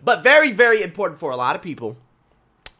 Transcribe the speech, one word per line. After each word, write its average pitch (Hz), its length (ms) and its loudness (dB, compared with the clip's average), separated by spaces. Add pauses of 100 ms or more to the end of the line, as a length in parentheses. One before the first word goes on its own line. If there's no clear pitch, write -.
But 214 200 0
very, 285 300 4
very 226 300 2
important 175 380 -8
for 156 100 -6
a 127 60 -6
lot 127 200 -2
of - 60 -14
people 120 360 -12 (800)